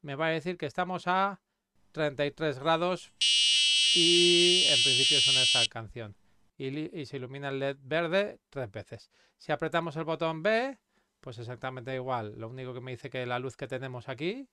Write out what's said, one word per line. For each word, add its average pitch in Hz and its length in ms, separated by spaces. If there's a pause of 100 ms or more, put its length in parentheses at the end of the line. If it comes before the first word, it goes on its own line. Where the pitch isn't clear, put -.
Me 143 140
va 160 140
a - 20
decir 160 260
que - 80
estamos 175 420
a 190 360 (500)
treinta 147 320
y 143 60
tres 147 280
grados 165 540 (800)
y 262 720
en 294 140
principio 294 380
suena 262 220
esa 294 240
canción. 110 500 (400)
Y 135 140
li-, 151 240
y 156 100
se 139 140
ilumina 135 320
el 135 80
led 139 240
verde 170 560 (100)
tres 123 220
veces. - 400 (260)
Si - 160
apretamos 160 440
el 160 80
botón 160 380
B, 233 360 (400)
pues 120 200
exactamente 127 560
igual. 123 420
Lo 113 120
único 127 260
que 123 60
me 127 120
dice 123 180
que 127 160
la 123 120
luz 127 180
que 135 100
tenemos 131 420
aquí 180 440